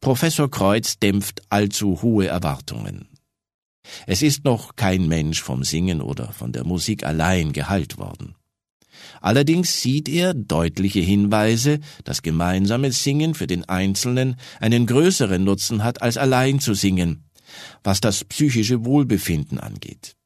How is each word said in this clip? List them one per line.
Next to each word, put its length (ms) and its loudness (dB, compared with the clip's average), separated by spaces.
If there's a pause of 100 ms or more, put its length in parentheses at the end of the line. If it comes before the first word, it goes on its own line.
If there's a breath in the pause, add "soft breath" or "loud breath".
Professor 500 2
Kreutz 480 0
dämpft 520 0
allzu 520 0
hohe 240 2
Erwartungen. 800 -6 (1000 loud breath)
Es 160 0
ist 220 2
noch 320 0
kein 320 2
Mensch 340 0
vom 220 -4
Singen 360 0
oder 320 -8
von 200 -10
der 120 -6
Musik 400 -4
allein 480 0
geheilt 460 -4
worden. 360 -12 (880 loud breath)
Allerdings 600 2
sieht 280 -2
er 260 0
deutliche 680 0
Hinweise, 800 2 (240 loud breath)
dass 180 -8
gemeinsames 800 0
Singen 320 0
für 120 -6
den 220 -4
Einzelnen 680 0 (240 loud breath)
einen 260 4
größeren 560 2
Nutzen 400 0
hat, 200 -2
als 160 0
allein 420 2
zu 140 0
singen, 500 0 (580 loud breath)
was 180 0
das 240 0
psychische 600 0
Wohlbefinden 720 0
angeht. 560 -14 (120)